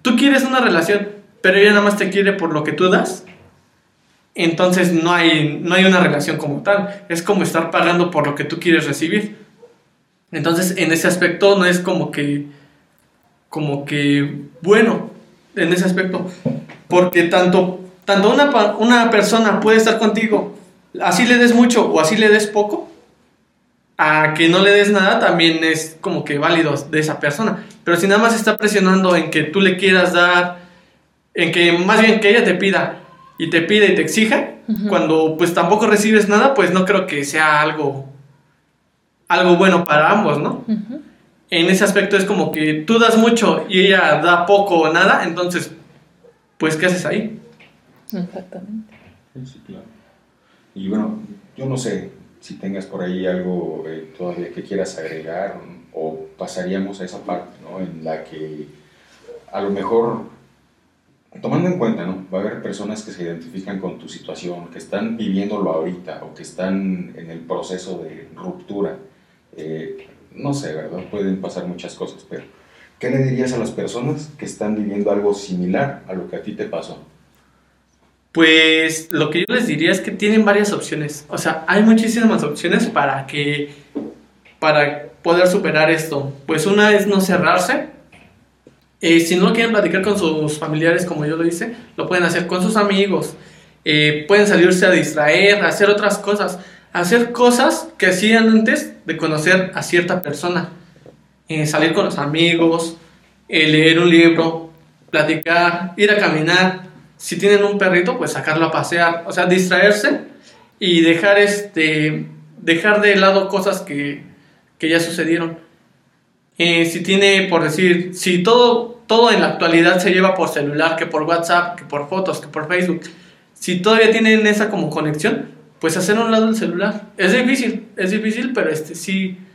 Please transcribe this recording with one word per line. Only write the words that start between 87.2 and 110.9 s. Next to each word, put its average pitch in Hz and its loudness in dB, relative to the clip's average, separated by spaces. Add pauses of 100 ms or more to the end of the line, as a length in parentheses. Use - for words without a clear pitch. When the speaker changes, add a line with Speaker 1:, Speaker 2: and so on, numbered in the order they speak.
Speaker 1:
Eh, 165 4
si 170 0
no 180 2
quieren 226 0
platicar 190 0
con 202 0
sus 156 -2
familiares, 165 0
como 151 -6
yo 156 -4
lo 170 -2
hice, 170 -6 (200)
lo - -6
pueden 175 0
hacer 170 -2
con 185 -4
sus 185 0
amigos. 202 0 (500)
Eh, 151 0
pueden 202 4
salirse 180 4
a 185 4
distraer, 165 2
a 165 2
hacer 202 2
otras 208 2
cosas. 202 -4 (340)
Hacer 233 0
cosas 247 2 (100)
que 190 2
hacían 220 4
antes 226 2 (140)
de 160 -6
conocer 165 0
a 143 -6
cierta 180 -2
persona. 175 -6 (800)
Eh, 156 -2
salir 160 0
con 202 0
los - -6
amigos, 165 0 (520)
eh, 160 2
leer 156 4
un 175 4
libro, 165 2 (380)
platicar, 170 0
ir 208 2
a 208 2
caminar. 180 0 (320)
Si - -8
tienen 202 4
un 202 0
perrito, 185 2
pues 151 -6
sacarlo 156 -2
a - -4
pasear. 170 0
O 196 -10
sea, 180 0
distraerse 190 2 (580)
y 175 2